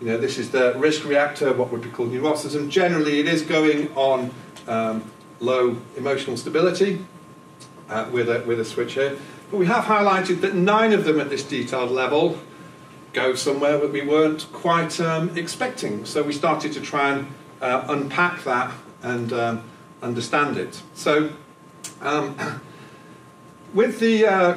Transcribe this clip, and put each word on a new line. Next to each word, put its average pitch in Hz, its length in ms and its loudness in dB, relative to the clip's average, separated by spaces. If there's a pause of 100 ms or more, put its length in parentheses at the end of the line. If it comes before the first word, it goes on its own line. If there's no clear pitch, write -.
you 120 80 -4
know, 113 100 0
this 135 200 -2
is 117 120 -6
the 127 260 4
risk 151 280 2
reactor, 143 480 2
what 120 180 0
would 117 120 -6
be - 80 -10
called 117 200 -4
neuroticism. 147 580 -2
Generally, 156 520 2
it 156 80 2
is 165 140 2
going 151 520 2
on, 131 380 2 (340)
um, 113 440 -2 (280)
low 123 380 2 (200)
emotional 135 400 -2
stability, 175 680 0 (840)
uh, 110 220 -4
with 120 180 0
a, 117 120 0
with 117 180 -2
a 110 60 -2
switch 117 300 -4
here. 139 220 0 (340)
But 202 60 -4
we 180 100 4
have 226 180 2
highlighted 190 580 2
that 196 120 0
nine 208 380 4
of 190 120 4
them 156 160 4
at 139 80 -2
this 135 140 -4
detailed 123 480 -4
level 143 480 2 (760)
go 127 220 0
somewhere 143 440 2
that 147 140 0
we 139 100 -2
weren't 156 500 2
quite, 170 480 0
um, 160 360 -2
expecting. 147 680 -6
So 151 180 -2
we 143 100 -2
started 151 420 0
to 131 60 -8
try 139 300 0
and, 139 160 -2 (340)
uh, 127 280 0
unpack 151 560 0
that 123 280 0 (300)
and, 120 300 -4
um, 117 320 -2 (380)
understand 120 540 -2
it. - 260 -8 (120)
So, 151 360 2 (720)
um, 139 380 -4
<clears throat> - 1400 -14
with 226 240 2
the, 226 280 4
uh, 185 300 4